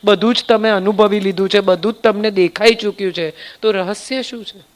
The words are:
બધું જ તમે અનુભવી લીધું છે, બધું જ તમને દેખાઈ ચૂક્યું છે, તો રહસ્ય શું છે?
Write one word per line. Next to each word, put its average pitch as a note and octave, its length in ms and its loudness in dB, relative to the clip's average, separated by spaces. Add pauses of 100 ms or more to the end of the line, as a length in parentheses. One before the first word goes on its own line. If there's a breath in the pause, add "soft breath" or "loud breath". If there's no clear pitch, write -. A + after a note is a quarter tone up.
બધું G#3 320 2
જ - 120 -4
તમે A3 220 2
અનુભવી G#3 500 2
લીધું F#3+ 300 -2
છે, G3+ 100 2
બધું F#3+ 340 0
જ - 20 -8
તમને G#3+ 360 0
દેખાઈ G3 420 2
ચૂક્યું G3+ 400 -4
છે, E3 160 -6 (320 loud breath)
તો A3 100 0
રહસ્ય G3+ 500 -6
શું A#3 240 -12
છે? G3 140 -18 (160)